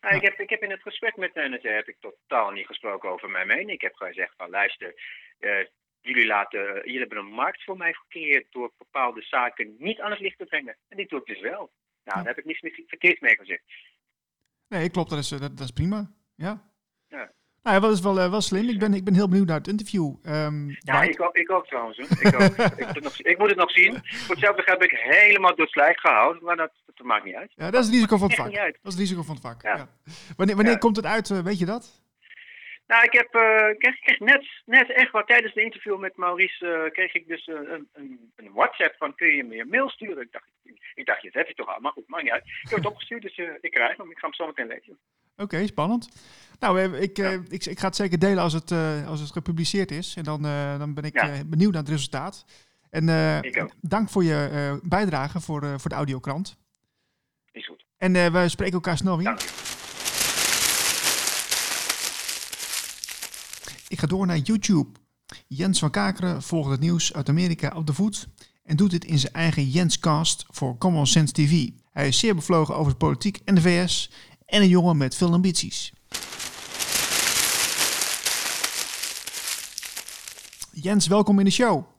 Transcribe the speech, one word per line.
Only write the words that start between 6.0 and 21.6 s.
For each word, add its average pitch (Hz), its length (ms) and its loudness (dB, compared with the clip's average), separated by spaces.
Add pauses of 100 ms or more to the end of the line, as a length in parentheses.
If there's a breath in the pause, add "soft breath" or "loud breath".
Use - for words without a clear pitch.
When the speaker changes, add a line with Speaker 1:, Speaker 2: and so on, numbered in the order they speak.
Speaker 1:
jullie 120 240 0
laten, 104 340 -2 (260)
jullie 127 140 -10
hebben 113 180 -8
een 98 140 -10
markt 135 320 -6
voor 190 140 -12
mij 170 160 -4
gecreëerd 147 580 -4
door 123 260 -10
bepaalde 123 440 -6
zaken 120 560 -4
niet 185 220 -8
aan 208 120 -6
het 202 80 -8
licht 196 180 -8
te 185 80 -12
brengen. 139 320 -10 (100)
En 190 100 -20
die 196 100 -10
doe - 120 -8
ik - 60 -16
dus 101 160 -12
wel." 139 180 -8
Nou, 180 100 -16 (340)
Speaker 2:
Ja. 98 120 -8
Speaker 1:
daar 180 100 -6
heb 120 120 -8
ik 151 80 -16
niks 160 160 -10
meer 165 260 -14
verkeerd - 340 0
mee 117 140 4
gezegd. 95 280 -10 (1040 loud breath)
Speaker 2:
Nee, 175 220 -2
klopt, 170 200 -4
dat 151 100 -4
is, 139 120 -6
eh, 143 80 -8
dat, 135 180 -10
dat 135 80 -10
is 127 80 -10
prima. 196 380 -2 (240)
Ja. 190 320 -10 (400)
Speaker 1:
Ja. 269 240 -14 (320)
Speaker 2:
Nou 220 120 4
ja, 220 60 8
dat 214 120 4
is 185 80 2
wel, 190 180 2
eh, 180 100 2
wel 202 120 0
slim. 202 280 0
Ik 220 100 0
ben, 208 140 4
ik 190 100 0
ben 196 100 2
heel 196 160 6
benieuwd 190 180 6
naar 160 100 0
het 147 100 -6
interview. 196 560 -2
Ehm, 151 460 -4
Speaker 1:
Ja, 139 100 -10
Speaker 2:
Dwight? 143 340 2
Speaker 1:
ik - 80 -4
ook, 175 140 0
ik 175 160 0
ook 180 160 0